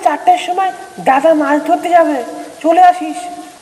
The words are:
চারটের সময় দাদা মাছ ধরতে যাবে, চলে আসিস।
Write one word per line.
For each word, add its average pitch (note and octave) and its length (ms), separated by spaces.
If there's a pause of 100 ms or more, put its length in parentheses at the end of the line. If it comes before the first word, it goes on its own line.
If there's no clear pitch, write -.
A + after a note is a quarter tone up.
চারটের F4 340
সময় F4+ 340 (280)
দাদা C#4 340
মাছ D4 240 (100)
ধরতে F4 220
যাবে, E4 280 (440)
চলে E4+ 200
আসিস। F4+ 380 (420)